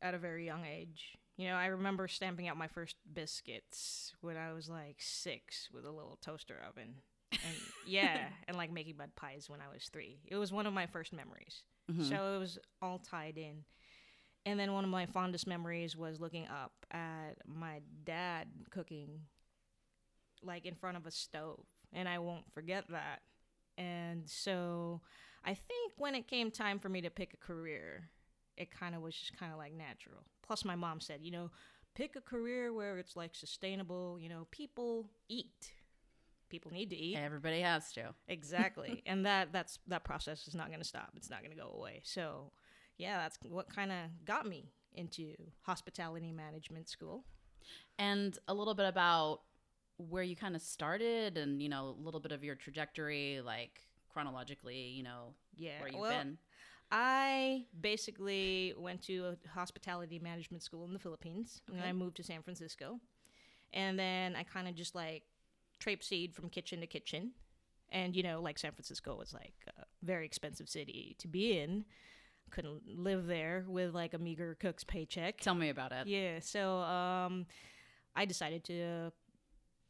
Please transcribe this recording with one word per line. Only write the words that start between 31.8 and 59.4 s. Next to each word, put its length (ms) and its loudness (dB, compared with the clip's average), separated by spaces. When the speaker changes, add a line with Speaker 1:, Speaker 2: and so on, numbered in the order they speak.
Speaker 1:
"Pick 220 -4
a 60 -8
career 520 0
where 240 0
it's, 180 -8
like, 200 -6
sustainable, 840 -2
you 80 -8
know, 240 -6
people 580 0
eat. 440 -4
People 220 -8
need 180 -2
to 60 -4
eat." 200 0
Speaker 2:
Everybody 460 2
has 320 4
to. 200 -4
Speaker 1:
Exactly. 760 2
Speaker 2:
<laughs> 40 -8
Speaker 1:
And 180 4
that, 280 6
that's, 340 0
that 160 0
process 440 -4
is 80 -6
not 160 -2
gonna 120 -4
stop. 320 -6
It's 140 -10
not 120 -6
gonna 140 -12
go 140 -8
away. 340 -8
So, 480 -4
yeah, 200 -2
that's 260 0
what 300 -4
kinda 380 0
got 200 2
me 280 -6
into 420 -6
hospitality 720 -2
management 560 -8
school. 340 -8
Speaker 2:
And 400 6
a 60 4
little 220 6
bit 120 8
about 540 8
where 260 0
you 120 0
kinda 240 0
started 760 2
and, 240 2
you 80 2
know, 200 0
a 140 -6
little 160 -2
bit 140 -4
of 100 -2
your 120 -2
trajectory, 880 0
like, 460 -4
chronologically, 760 -4
you 160 -4
know, 320 -8
Speaker 1:
Yeah, 240 -6
Speaker 2:
where 100 -4
you've 120 -4
Speaker 1:
well, 220 4
Speaker 2:
been. 160 -4
Speaker 1:
I 760 6
basically 960 4
went 280 -4
to 320 0